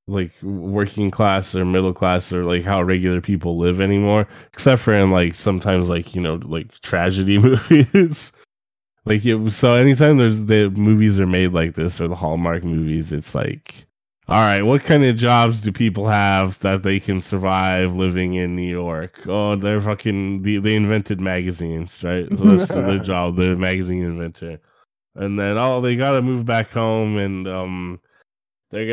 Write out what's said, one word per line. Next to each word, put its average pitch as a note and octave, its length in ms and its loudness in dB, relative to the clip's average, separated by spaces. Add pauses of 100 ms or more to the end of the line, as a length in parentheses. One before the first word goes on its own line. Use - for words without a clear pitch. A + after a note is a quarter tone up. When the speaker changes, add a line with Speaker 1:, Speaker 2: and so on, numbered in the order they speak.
Speaker 1:
like, F#2+ 240 -4 (100)
working G2 680 -4
class G2 460 0
or F#2 80 0
middle F#2 280 0
class F2+ 400 0
or, F2+ 120 -4
like, F2 180 -2
how F#2+ 180 0
regular F2+ 400 0
people E2+ 380 -2
live F2+ 220 0
anymore, G2+ 480 2 (240)
except B2+ 300 2
for A2+ 100 2
in, G2 180 4
like, F2 240 2
sometimes, F#2 560 0
like, E2+ 240 -6
you F#2 80 -4
know, D#2+ 220 -4
like, - 380 -10
tragedy F#2+ 560 0
<laughs> G#2+ 40 6
movies. D3 880 4 (760)
Like, G#2+ 220 0
it, A2 240 0
so A#2+ 240 4
anytime C#3 440 6
there's, A2 260 2
the G#2 260 4
movies G#2 480 4
are F#2+ 80 2
made F#2 220 2
like E2 260 -2
this E2+ 260 -4
or E2+ 60 -2
the E2+ 80 -4
Hallmark E2+ 480 -4
movies, D#2+ 480 -4
it's D2+ 240 -6
like, - 520 -8 (420)
"All G#2 140 2
right, G2+ 200 2
what C3 220 2
kind D3 200 4
of B2 120 2
jobs A#2 460 2
do G#2 100 -4
people G#2 360 -2
have G2 520 2
that G2 240 -2
they G2 160 0
can F#2+ 200 -4
survive F#2 760 -2
living F#2 380 -2
in F2+ 200 -4
New F2+ 160 -6
York?" F2 560 -8
Oh, G#2 300 -2
they're G#2 240 -2
fucking, G2 640 -4
they, G#2 160 -2
they G#2+ 180 0
invented G#2 460 -2
magazines, F2 840 -6
right? F2 240 -4 (100)
So F#2+ 60 2
that's G2 240 6
their G2 300 -2
Speaker 2:
<laughs> F#2+ 140 -6
Speaker 1:
job, F2 240 -2
the F#2 200 2
magazine F#2 480 -2
inventor. E2 560 -10 (560)
And G2 220 -6
then, G2+ 200 -2
"Oh, B2+ 220 0
they B2 160 0
gotta C3+ 240 0
move B2 240 -2
back A2+ 260 -2
home A2 460 -2
and, G2 320 -6
um, F#2 520 -8 (680)
they're A2 220 -8